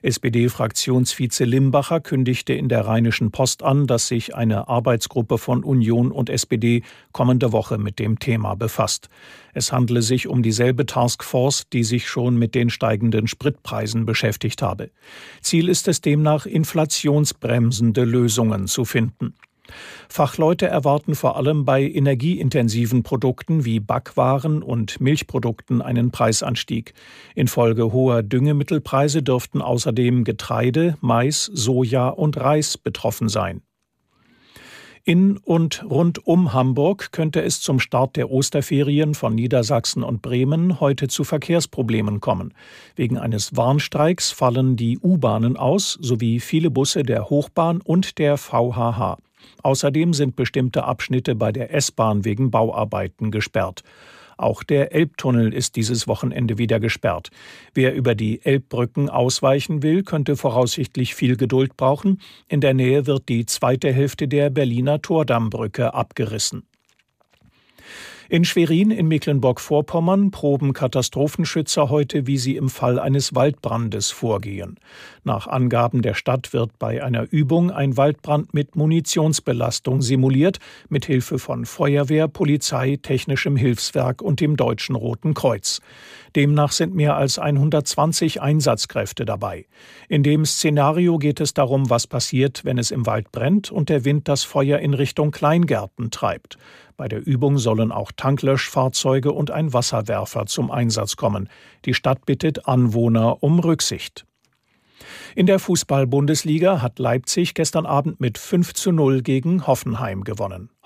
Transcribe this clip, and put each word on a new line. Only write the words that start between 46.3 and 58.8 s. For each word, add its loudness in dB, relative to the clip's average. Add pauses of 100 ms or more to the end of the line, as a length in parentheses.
viele 0
Busse 0
der -2
Hochbahn 0
und 0
der 2
V -2
H 0
H. -2 (440)
Außerdem 0
sind -2
bestimmte -2
Abschnitte -2
bei 0
der -6
S-Bahn 0
wegen 0
Bauarbeiten -2
gesperrt. -4 (540)
Auch -2
der 0
Elbtunnel 0
ist -4
dieses -2
Wochenende -2
wieder 0
gesperrt. -4 (440)
Wer 2
über 0
die -4
Elbbrücken 0